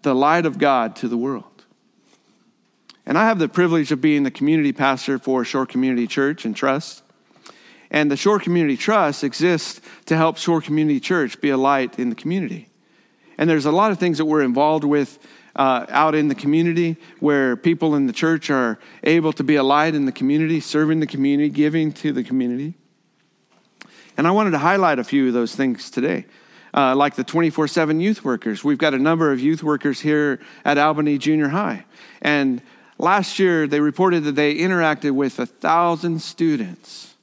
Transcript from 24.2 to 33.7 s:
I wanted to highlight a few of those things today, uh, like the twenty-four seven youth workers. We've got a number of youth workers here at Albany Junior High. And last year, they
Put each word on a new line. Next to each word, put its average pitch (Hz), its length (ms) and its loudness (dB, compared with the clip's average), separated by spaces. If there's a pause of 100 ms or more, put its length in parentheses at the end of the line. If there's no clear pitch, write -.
I 170 60 4
wanted 208 200 2
to 151 80 0
highlight 170 380 2
a 120 60 -4
few 135 240 0
of 123 60 0
those 117 220 -2
things 131 360 -4
today, 143 340 -4 (480)
uh, 135 220 2
like 143 200 2
the 131 80 -4
twenty-four 156 440 0
seven 156 320 0
youth 202 260 -2
workers. 113 380 -4
We've 143 160 0
got 151 140 2
a 131 60 -2
number 156 320 2
of 131 80 -2
youth 151 220 0
workers 147 400 -2
here 151 400 0 (240)
at 143 120 2
Albany 147 400 0
Junior 147 320 0
High. 156 360 -6 (360)
And 139 400 0 (360)
last 190 420 0
year, 170 280 2
they 147 140 0